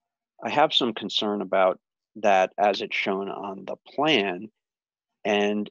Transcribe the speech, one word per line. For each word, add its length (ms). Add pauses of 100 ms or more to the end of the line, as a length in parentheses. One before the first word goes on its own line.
(440)
I 60
have 240
some 200
concern 460
about 400 (360)
that 420
as 240
it's 140
shown 320
on 380
the 100 (180)
plan. 540 (760)
And 460